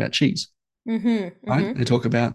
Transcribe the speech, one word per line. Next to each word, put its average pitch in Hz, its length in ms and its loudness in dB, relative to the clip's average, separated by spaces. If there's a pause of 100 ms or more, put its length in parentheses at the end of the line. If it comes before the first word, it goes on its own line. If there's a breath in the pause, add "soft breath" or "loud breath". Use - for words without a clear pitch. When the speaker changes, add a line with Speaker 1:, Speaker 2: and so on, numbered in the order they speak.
Speaker 1:
about 117 120 -2
cheese. - 360 0 (400)
Speaker 2:
Mm-hmm, 214 600 -2
Speaker 1:
Right? 147 160 2
Speaker 2:
mm-hmm. 220 140 -6
Speaker 1:
They 127 60 2
talk 120 220 2
about 117 280 0